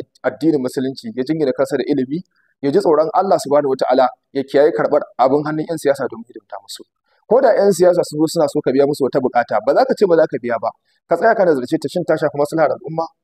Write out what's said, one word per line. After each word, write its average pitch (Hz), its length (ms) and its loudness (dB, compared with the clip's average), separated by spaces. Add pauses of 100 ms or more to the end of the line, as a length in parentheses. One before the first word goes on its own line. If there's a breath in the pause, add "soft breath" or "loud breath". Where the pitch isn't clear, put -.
(320)
addinin 143 320 0
Musulunci, 127 480 -6
ya 123 160 -6
jingina 156 240 -2
kansa 139 260 -2
da 123 140 -2
ilimi, 139 320 -4 (400)
ya 139 80 0
ji 180 80 2
tsoron 208 340 2
Allah 190 240 2
Subhanahu 143 380 0
Wataala, 131 320 2 (240)
ya 135 160 -4
kiyaye 147 240 4
karɓar 143 320 0 (160)
abin 135 240 2
hannun 156 240 -6
'yan 170 100 -6
siyasa 139 300 -2
domin 113 160 -12
hidimta - 400 -18
musu. - 240 -20 (400)
Ko 247 160 4
da 233 80 4
'yan 196 240 2
siyasa 175 320 4
sun 151 160 -2
zo 156 80 2
suna 156 160 0
so - 160 -2
ka 143 80 0
biya 139 160 4
musu 143 160 -2
wata 127 160 0
buƙata, 120 480 0
ba 147 80 2
za 240 80 4
ka 262 100 0
ce 196 140 2
ba 170 80 4
za 156 100 4
ka 143 160 -8
biya 120 160 -4
ba. 110 140 -6 (340)
Ka 123 140 0
tsaya 220 160 4
ka 196 80 0
nazarce 147 340 0
ta, 147 140 -6
shin 175 160 -4
ta 160 80 2
shafi 156 240 -4
maslahar 151 340 0
al'umma? 160 320 -6 (180)